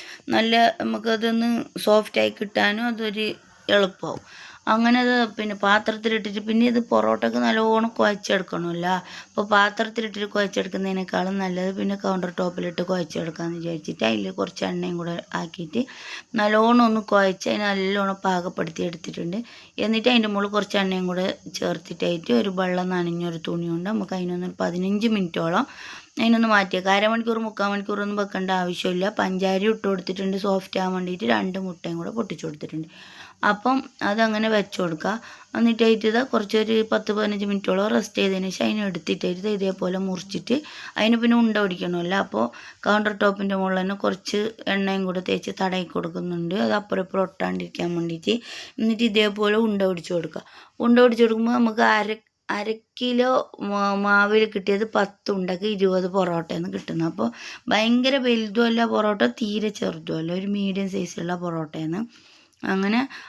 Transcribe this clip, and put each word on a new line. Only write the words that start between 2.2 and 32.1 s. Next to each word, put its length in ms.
ആയി 160
കിട്ടാനും 520
അതൊരു 360
എളുപ്പമാവും. 480
അങ്ങനെ 320
അത് 100
പിന്നെ 260
പാത്രത്തിലിട്ടിട്ട് 840
പിന്നെ 220
ഇത് 80
പൊറോട്ടക്ക് 540
നല്ലോണം 520
കുഴച്ചെടുക്കണമല്ലോ. 960
അപ്പോൾ 160
പാത്രത്തിലിട്ടിട്ട് 800
കുഴച്ചെടുക്കുന്നതിനേക്കാളും 1080
നല്ലത് 360
പിന്നെ 240
കൗണ്ടർ 280
ടോപ്പിലിട്ട് 500
കുഴച്ചെടുക്കാമെന്ന് 720
വിചാരിച്ചിട്ട് 480
അതിൽ 200
കുറച്ച് 280
എണ്ണയും 320
കൂടെ 140
ആക്കിയിട്ട് 400
നല്ലോണം 480
ഒന്ന് 120
കുഴച്ച് 400
അതിന് 180
നല്ലോണം 560
പാകപ്പെടുത്തി 600
എടുത്തിട്ടുണ്ട്. 500
എന്നിട്ട് 260
അതിൻ്റെ 220
മുകളിൽ 220
കുറച്ച് 260
എണ്ണയും 300
കൂടെ 140
ചേർത്തിട്ടായിട്ട് 760
ഒരു 180
വെള്ളം 340
നനഞ്ഞൊരു 540
തുണി 240
കൊണ്ട് 200
നമുക്ക് 260
അതിനൊന്ന് 320
പതിനഞ്ച് 540
മിനിറ്റോളം 500
അതിനൊന്ന് 340
മാറ്റി 220
വെക്കുക. 220
അരമണിക്കൂർ, 380
മുക്കാൽ 240
മണിക്കൂറൊന്നും 500
വെക്കേണ്ട 280
ആവശ്യമില്ല. 440
പഞ്ചാര 420
ഇട്ട് 180
കൊടുത്തിട്ടുണ്ട് 460
സോഫ്റ്റ് 360
ആവാൻ 140
വേണ്ടിയിട്ട്. 380
രണ്ട് 320
മുട്ടയും 340
കൂടെ 160